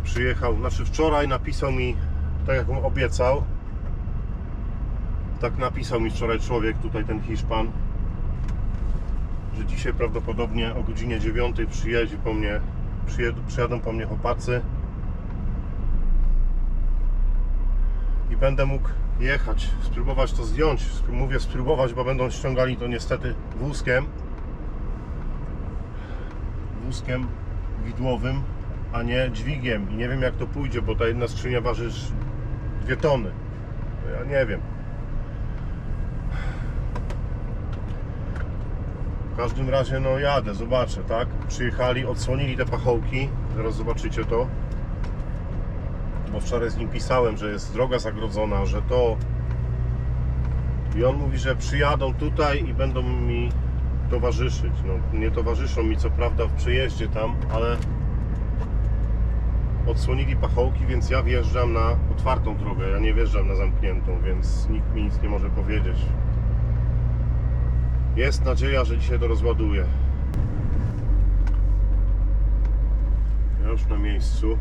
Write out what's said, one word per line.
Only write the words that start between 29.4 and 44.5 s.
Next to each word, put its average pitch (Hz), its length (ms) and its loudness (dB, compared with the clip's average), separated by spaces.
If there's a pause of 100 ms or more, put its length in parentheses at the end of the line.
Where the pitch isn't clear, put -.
I 107 40 -4
nie 120 140 -2
wiem, 131 120 0
jak 123 140 0
to 123 120 -4
pójdzie, 123 340 -2
bo 107 140 0
ta 117 100 2
jedna 117 220 0
skrzynia 123 340 -2
waży 117 300 -2
ż-, - 220 -4 (680)
dwie 131 160 -2
tony. 127 340 2 (720)
To 107 60 -4
ja 131 300 -2
nie 131 60 2
wiem. 98 140 -2 (4000)
W - 40 -4
każdym 131 320 -2
razie, 131 300 0
no, 135 100 0
jadę, 135 440 2
zobaczę, 113 500 -2
tak? 113 240 -2
Przyjechali, 123 760 -2
odsłonili 127 520 -2
te 127 80 0
pachołki. 127 640 0 (260)
Zaraz 110 200 -2
zobaczycie 113 500 -2
to. 120 220 2 (1900)